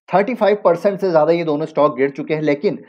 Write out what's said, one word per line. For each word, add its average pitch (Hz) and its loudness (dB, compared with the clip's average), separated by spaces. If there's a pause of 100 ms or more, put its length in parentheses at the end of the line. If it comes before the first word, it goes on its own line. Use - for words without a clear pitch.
थर्टी 202 0
फ़ाइव 208 0
परसेंट 190 0
से 190 -2
ज़्यादा 160 4
ये 170 -2
दोनों 156 -2
स्टॉक 143 0
गिर 135 0
चुके 151 -6
हैं। 156 -4
लेकिन 147 -2 (100)